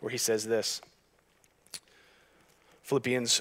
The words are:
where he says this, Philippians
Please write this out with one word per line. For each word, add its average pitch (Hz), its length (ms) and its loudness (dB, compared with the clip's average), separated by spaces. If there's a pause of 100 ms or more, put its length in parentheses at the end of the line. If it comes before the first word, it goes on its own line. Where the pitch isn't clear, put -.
where 113 100 -6
he 123 80 -4
says 110 280 0
this, 110 360 0 (2000)
Philippians 123 580 0